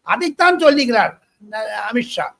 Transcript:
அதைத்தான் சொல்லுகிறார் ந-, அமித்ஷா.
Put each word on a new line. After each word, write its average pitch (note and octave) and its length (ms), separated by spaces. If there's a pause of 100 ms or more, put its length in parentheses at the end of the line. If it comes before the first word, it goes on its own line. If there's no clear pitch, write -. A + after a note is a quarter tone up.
அதைத்தான் E4+ 580
சொல்லுகிறார் C4+ 640 (300)
ந-, A3 160 (240)
அமித்ஷா. A#3+ 380 (100)